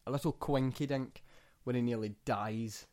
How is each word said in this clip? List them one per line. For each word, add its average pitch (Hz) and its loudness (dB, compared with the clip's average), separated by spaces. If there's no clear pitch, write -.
a 120 -2
little 143 2
quinky 131 0
dink, 135 -4
when 123 0
he 123 4
nearly 110 0
dies. 110 -2